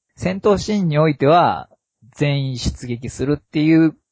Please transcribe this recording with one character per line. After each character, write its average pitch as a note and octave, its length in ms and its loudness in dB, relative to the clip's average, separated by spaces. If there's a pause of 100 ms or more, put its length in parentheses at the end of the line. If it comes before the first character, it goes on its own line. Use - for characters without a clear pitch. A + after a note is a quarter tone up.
(160)
戦 F#3 240 -6
闘 G3+ 180 2
シ - 160 -4
ー G#3 100 0
ン F3 40 0
に D3 100 0
お D#3 120 4
い C#3+ 80 -4
て C#3+ 80 0
は C3+ 440 2 (420)
全 C#3+ 360 -4
員 B2+ 100 -8
出 - 300 -8
撃 A#2+ 220 -8
す - 160 -8
る D3 140 -2
っ - 40 -20
て - 180 -4
い D#3+ 240 4
う D#3 100 0 (160)